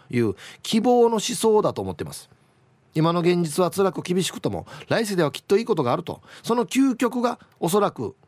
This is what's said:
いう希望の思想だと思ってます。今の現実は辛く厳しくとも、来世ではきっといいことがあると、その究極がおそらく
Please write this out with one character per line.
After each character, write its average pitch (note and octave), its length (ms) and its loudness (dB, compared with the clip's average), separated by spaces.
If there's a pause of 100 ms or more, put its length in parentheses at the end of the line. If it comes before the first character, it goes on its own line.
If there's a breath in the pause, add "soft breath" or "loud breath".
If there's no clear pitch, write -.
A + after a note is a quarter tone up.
い B2 120 -2
う G#2+ 140 0 (280 loud breath)
希 A3 180 0
望 B3 220 4
の A3+ 120 4
思 G#3+ 40 0
想 G#3+ 420 2
だ D#3 120 0
と - 80 -6
思 F#2+ 100 -6
っ E2+ 40 -10
て - 80 -10
ま C#2 100 -10
す。 - 160 -20 (640)
今 D#3+ 200 2
の F3 80 0
現 F3 220 2
実 E3 200 0
は E3 80 2
辛 F#3+ 220 0
く - 80 -8
厳 F3+ 200 -2
し D#3+ 100 -4
く - 100 -14
と - 80 -4
も、 F2 180 -8 (220 loud breath)
来 G#3+ 160 0
世 G3+ 100 -4
で F3 80 2
は C#3+ 80 0
き - 80 -12
っ - 40 -18
と G3+ 140 2
い A3+ 40 2
い A#3 40 -6
こ A3+ 100 0
と D3+ 80 0
が B2 100 2
あ - 20 2
る - 80 -6
と、 - 180 -10 (220 loud breath)
そ A3 120 -2
の A#3+ 100 0
究 C4 320 2
極 A#3+ 240 -2
が A#3+ 180 -2 (200 soft breath)
お E3+ 100 -2
そ G3+ 100 2
ら G3 120 2
く G#2+ 240 -8 (120)